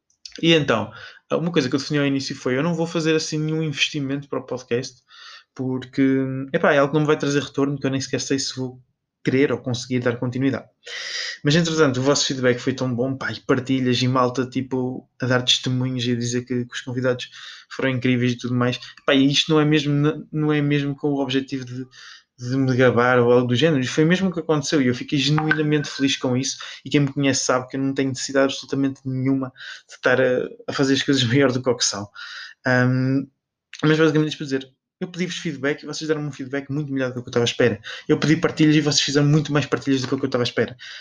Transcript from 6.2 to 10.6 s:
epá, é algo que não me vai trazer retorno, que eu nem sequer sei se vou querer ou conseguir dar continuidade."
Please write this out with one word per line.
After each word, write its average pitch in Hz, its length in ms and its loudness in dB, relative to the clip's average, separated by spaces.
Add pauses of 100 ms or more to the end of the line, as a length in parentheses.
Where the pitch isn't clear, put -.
epá, 170 200 2
é 143 60 4
algo 139 120 2
que 156 40 0
não 156 60 2
me 147 60 0
vai 151 100 4
trazer 143 260 0
retorno, 139 360 -2
que 139 60 -4
eu 131 60 -2
nem 135 100 -2
sequer 127 200 -4
sei 135 180 -2
se - 160 -8
vou 127 260 -8 (420)
querer 131 280 4
ou 120 80 -2
conseguir 127 400 -4
dar 123 180 0
continuidade." 127 500 -2 (760)